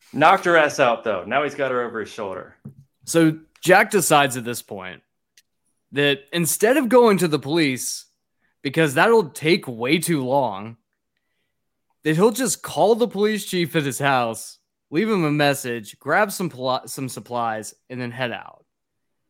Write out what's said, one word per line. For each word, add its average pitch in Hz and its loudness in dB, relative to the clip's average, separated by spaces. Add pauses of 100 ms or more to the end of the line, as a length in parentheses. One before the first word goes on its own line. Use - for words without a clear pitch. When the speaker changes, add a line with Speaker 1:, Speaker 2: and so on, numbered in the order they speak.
(140)
Speaker 1:
Knocked 175 4
her 175 4
ass 151 2
out 120 2
though. 95 -4
Now 131 -2
he's 143 -8
got 135 -4
her 123 -2
over 117 -8
his 101 -12
shoulder. 95 -12 (500)
Speaker 2:
So 160 2 (220)
Jack 196 4
decides 143 2
at 113 -8
this 120 -8
point 92 -14 (920)
that 139 2 (120)
instead 202 2
of 254 0
going 233 6
to 175 2
the 147 0
police, 135 -4 (560)
because 143 0
that'll 196 4
take 170 -2
way 127 -2
too 156 -2
long, 117 -2 (1300)
that 156 0
he'll 208 4
just 226 -4
call 196 2
the 226 0
police 208 -2
chief 170 -2
at 156 0
his 135 -4
house, 123 -2 (320)
leave 196 -2
him 190 0
a 147 0
message, 135 -2
grab 196 0
some 185 -6
pl-, 127 -4
some 131 -8
supplies, 113 -6 (160)
and 127 -12
then 120 -8
head 120 -6
out. 87 -16 (640)